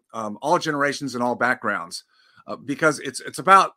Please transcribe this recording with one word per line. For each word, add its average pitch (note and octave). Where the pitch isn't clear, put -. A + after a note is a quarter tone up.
um, G#2+
all E3
generations C#3+
and B2
all A#2+
backgrounds, G#2+
uh, G#2+
because C#3
it's, C3
it's -
about F3